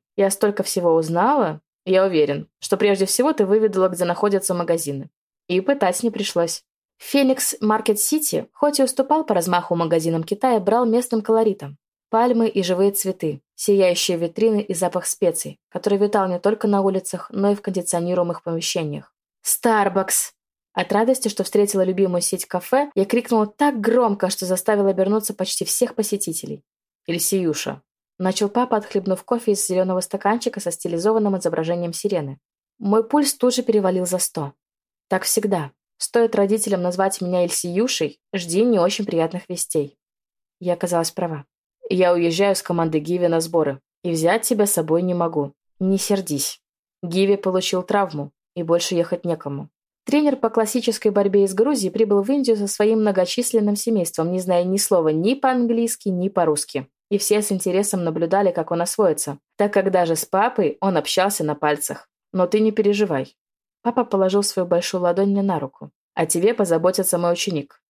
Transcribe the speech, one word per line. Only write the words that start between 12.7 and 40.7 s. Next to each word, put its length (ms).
цветы, 500
сияющие 640
витрины 420
и 140
запах 320
специй, 540
который 260
витал 320
не 120
только 280
на 140
улицах, 480
но 220
и 20
в 80
кондиционируемых 800
помещениях. 720
«Старбакс!» 920
От 200
радости, 360
что 160
встретила 380
любимую 380
сеть 260
кафе, 480
я 100
крикнула 420
так 340
громко, 480
что 160
заставила 460
обернуться 440
почти 300
всех 300
посетителей. 680
«Ильсиюша!» 760
начал 300
папа, 280
отхлебнув 480
кофе 280
из 140
зелёного 340
стаканчика 600
со 100
стилизованным 680
изображением 540
сирены. 460
Мой 240
пульс 320
тут 200
же 80
перевалил 420
за 140
сто. 340
«Так 140
всегда. 500
Стоит 380
родителям 480
назвать 380
меня 240
Ильсиюшей, 760
жди 300
не 160
очень 260
приятных 440
вестей». 500
Я 140